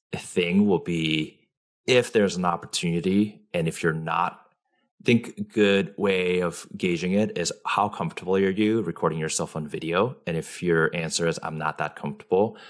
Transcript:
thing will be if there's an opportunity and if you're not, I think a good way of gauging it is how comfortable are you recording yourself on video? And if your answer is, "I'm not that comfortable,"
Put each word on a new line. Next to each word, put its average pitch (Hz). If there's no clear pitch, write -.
thing 95
will 90
be 80
if 123
there's 98
an 90
opportunity 87
and 82
if -
you're 80
not, 80
I -
think 117
a 98
good 98
way 90
of 87
gauging 90
it 104
is 85
how 101
comfortable 87
are 95
you 107
recording 82
yourself 78
on 78
video? 82
And 85
if -
your 82
answer 82
is, 80
"I'm 78
not 76
that 76
comfortable," 95